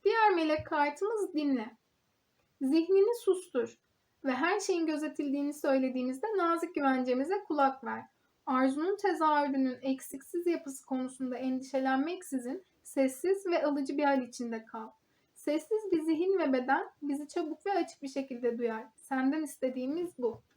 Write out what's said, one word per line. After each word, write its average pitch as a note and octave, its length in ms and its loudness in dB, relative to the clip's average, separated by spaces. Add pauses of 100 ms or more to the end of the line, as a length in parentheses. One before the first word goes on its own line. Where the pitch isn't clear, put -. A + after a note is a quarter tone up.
Diğer G#4+ 260 4
melek D#4 360 2
kartımız E4+ 680 -2
dinle. C4+ 420 0 (840)
Zihnini E4 540 4 (100)
sustur C#4 540 0 (460)
ve C4+ 80 0
her E4+ 280 2
şeyin E4+ 260 0
gözetildiğini C#4+ 680 -2
söylediğimizde C4 720 0 (100)
nazik E4+ 380 0
güvencemize C4+ 680 0
kulak C#4 400 0
ver. A3 180 -8 (440)
Arzunun C#4 500 2
tezahürünün D4 880 2
eksiksiz C4+ 640 -4
yapısı D#4+ 400 -4
konusunda B3+ 500 -4
endişelenmeksizin C4 1300 -2 (180)
sessiz F4 640 0
ve F4 200 2
alıcı C#4 320 -2
bir D4 60 2
hal C#4 180 4
içinde A#3 420 -8
kal. A3+ 260 -12 (440)
Sessiz F#4 580 -2
bir D#4+ 100 2
zihin E4 360 2
ve C#4+ 140 2
beden C4+ 380 0 (120)
bizi C#4+ 260 -4
çabuk D#4+ 380 -4
ve G4+ 60 0
açık F4 300 -2
bir C#4 60 -8
şekilde B3 500 -4
duyar. A3+ 280 -4 (100)
Senden C4+ 460 0
istediğimiz C#4 760 -4
bu. A3+ 240 -2 (140)